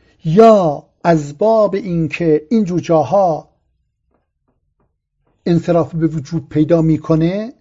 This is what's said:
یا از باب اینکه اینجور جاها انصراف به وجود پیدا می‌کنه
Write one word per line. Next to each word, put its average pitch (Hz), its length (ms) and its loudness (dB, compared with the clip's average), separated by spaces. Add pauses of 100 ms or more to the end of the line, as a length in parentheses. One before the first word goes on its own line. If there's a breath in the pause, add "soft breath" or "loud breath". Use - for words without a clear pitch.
(260)
یا 180 640 4 (140)
از 147 340 0
باب 208 380 2
اینکه 165 760 -2
اینجور 180 300 0
جاها 156 680 0 (2000)
انصراف 170 500 -2
به 160 120 -2
وجود 156 420 -8
پیدا 156 320 0
می‌کنه 165 800 -2